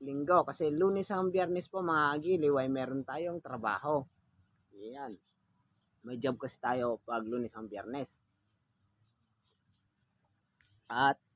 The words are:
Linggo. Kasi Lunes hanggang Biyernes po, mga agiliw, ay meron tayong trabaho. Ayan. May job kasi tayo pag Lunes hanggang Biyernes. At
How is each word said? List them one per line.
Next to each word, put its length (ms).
Linggo. 400
Kasi 240
Lunes 400
hanggang 400
Biyernes 240
po, 80
mga 400
agiliw, 400
ay 80
meron 400
tayong 320
trabaho. 640
Ayan. 400
May 160
job 160
kasi 240
tayo 480
pag 160
Lunes 320
hanggang 320
Biyernes. 320
At 240